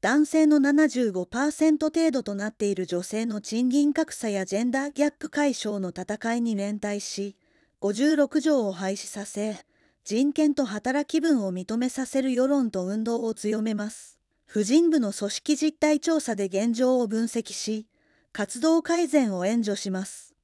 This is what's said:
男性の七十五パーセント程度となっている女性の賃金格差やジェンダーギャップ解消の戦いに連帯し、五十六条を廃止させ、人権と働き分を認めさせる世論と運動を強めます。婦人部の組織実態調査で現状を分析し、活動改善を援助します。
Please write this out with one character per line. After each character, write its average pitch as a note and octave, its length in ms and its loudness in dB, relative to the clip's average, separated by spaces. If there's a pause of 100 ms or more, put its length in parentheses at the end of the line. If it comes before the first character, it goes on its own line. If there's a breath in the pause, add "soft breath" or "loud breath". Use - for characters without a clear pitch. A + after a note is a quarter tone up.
男 C#4+ 260 4
性 D#4 200 4
の D4+ 140 6
七 C#4+ 280 6
十 A#3+ 240 0
五 F3+ 120 -2
パ A#3+ 200 -2
ー D4+ 80 2
セ D#4 180 4
ン D4+ 80 4
ト D#4 80 0
程 D#4+ 240 2
度 B3+ 120 -2
と G3+ 120 -6
な G3+ 140 -4
っ - 40 -4
て - 140 -4
い G3+ 80 0
る F#3 100 -4
女 F3 180 -4
性 A3 220 -4
の G#3 160 -4
賃 B3 300 -2
金 C#4+ 240 4
格 D#4+ 180 -2
差 - 160 -6
や G3 160 -2
ジ G3 120 -4
ェ A3+ 80 0
ン B3 60 0
ダ C4+ 180 -2
ー - 20 -8
ギ C#4+ 140 0
ャ D4 60 2
ッ - 80 -20
プ D#4 120 -12
解 D4 240 0
消 G#3 260 -6
の F#3 100 -4
戦 G#3 440 -6
い A#3+ 80 -2
に A3+ 140 -2
連 G3+ 280 -4
帯 G#3 160 -4
し、 G3 360 -8 (440)
五 G3+ 120 0
十 C#4+ 240 2
六 C#4+ 240 2
条 C4 280 2
を F#3+ 40 -4
廃 F#3+ 240 -4
止 - 100 -12
さ G3+ 180 -10
せ、 G#3 400 -6 (400)
人 C#4 300 0
権 D4+ 200 2
と C4+ 120 0
働 B3+ 400 -2
き D#4+ 160 0
分 C#4 240 2
を F#3 60 -4
認 F#3 260 -6
め B3+ 100 0
さ C4 160 -4
せ C4+ 160 -2
る C4 140 0
世 B3+ 120 2
論 C4+ 240 2
と F#3 140 -4
運 G#3+ 200 -2
動 A#3 180 -2
を A3+ 100 -4
強 G#3+ 300 -2
め A3 120 -2
ま G#3 140 -4
す。 - 300 -18 (260)
婦 G#3+ 200 -2
人 D#4 260 4
部 D#4 100 4
の G3+ 120 -2
組 G3+ 180 -4
織 - 260 -2
実 D#4 220 -2
態 D4+ 220 2
調 D#4+ 200 0
査 A3+ 160 -4
で G3 100 -2
現 G3 260 0
状 B3+ 280 2
を A#3+ 60 0
分 A3 180 -2
析 A3+ 280 -6
し、 G#3+ 340 -6 (480)
活 A3 260 -6
動 D#4+ 220 4
改 E4+ 240 0
善 B3+ 300 2
を F3+ 100 -2
援 A3+ 180 0
助 G3+ 120 -2
し - 140 -6
ま F#3+ 140 -4
す。 - 400 -18